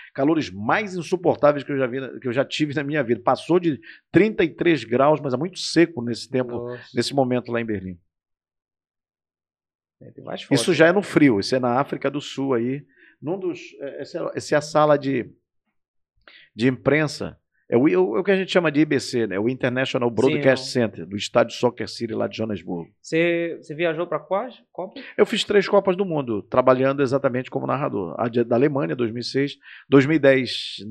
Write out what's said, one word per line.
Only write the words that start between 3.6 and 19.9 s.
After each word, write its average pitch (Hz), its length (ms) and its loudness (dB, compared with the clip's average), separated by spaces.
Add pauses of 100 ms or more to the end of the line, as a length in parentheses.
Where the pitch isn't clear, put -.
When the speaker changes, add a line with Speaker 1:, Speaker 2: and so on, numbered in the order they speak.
Speaker 1:
trinta 214 320 4
e 156 60 0
três 160 340 0
graus, 131 360 2
mas 139 140 -4
é 123 40 -2
muito 180 220 -8
seco 165 420 2
nesse 117 280 -8
tempo, 123 220 -2
Speaker 2:
Nossa. 120 440 -10
Speaker 1:
nesse 120 180 -2
momento 123 380 0
lá 117 80 -2
em 117 60 -4
Berlim. 92 320 -6 (2000)
Speaker 3:
É, - 100 -20
tem - 120 -20
várias - 200 -12
Speaker 1:
Isso - 220 0
Speaker 3:
fotos. 175 100 2
Speaker 1:
já 156 120 6
é 170 40 6
no 196 100 2
frio, 139 380 4
isso 98 160 -2
é 131 40 0
na 123 200 0
África 139 320 -4
do 131 100 -8
Sul 135 320 -6
aí. 127 320 -4 (360)
Num 170 180 -8
dos, 175 200 -6 (200)
é, - 220 -12
essa - 180 -10
é, 156 180 -8
essa 147 180 -2
é - 20 2
a 147 40 2
sala 151 380 2
de, 131 320 -4 (1200)
de 113 140 0
imprensa, 135 720 0 (280)
é 120 100 2
o, 131 100 6
é 180 100 4
o, 190 200 2
é - 20 2
o 185 40 -2
que 196 60 0
a 190 60 4
gente 185 160 -4
chama 175 180 2
de 147 120 2
I 160 40 6
B 147 140 0
C, 113 260 -2
né? 95 140 -4
O 107 100 0
International 127 640 0